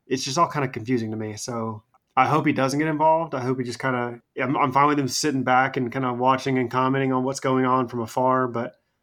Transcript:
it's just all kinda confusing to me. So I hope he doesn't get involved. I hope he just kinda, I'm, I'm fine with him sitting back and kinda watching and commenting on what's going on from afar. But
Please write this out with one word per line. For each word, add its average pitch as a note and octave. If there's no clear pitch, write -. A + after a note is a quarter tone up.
it's C3
just C3+
all E3+
kinda C#3+
confusing A2+
to A2
me. G#2+
So A2+
I C3
hope D3
he D3+
doesn't C3+
get D#3
involved. D#3+
I C3
hope B2+
he B2+
just A#2
kinda, A#2+
I'm, C3
I'm C3+
fine C#3
with D3
him C3+
sitting C3+
back C3
and B2
kinda C3
watching C3
and A#2+
commenting C3
on C3
what's C3+
going C3
on B2+
from A#2+
afar. B2+
But A#2